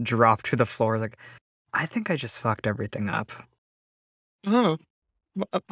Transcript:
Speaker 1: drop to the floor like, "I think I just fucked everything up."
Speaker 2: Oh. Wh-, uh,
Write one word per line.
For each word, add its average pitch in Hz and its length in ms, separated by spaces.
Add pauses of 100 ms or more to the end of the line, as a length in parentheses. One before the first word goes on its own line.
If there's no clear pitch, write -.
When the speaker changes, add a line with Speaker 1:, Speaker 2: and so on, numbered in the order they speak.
Speaker 1:
drop 113 420
to - 120
the 120 100
floor 110 340
like, 110 180 (560)
"I 160 120
think 214 240
I 175 60
just 127 240
fucked 110 280
everything 104 420
up." 110 220 (1120)
Speaker 2:
Oh. 202 320 (600)
Wh-, 190 60 (100)
uh, 190 60 (120)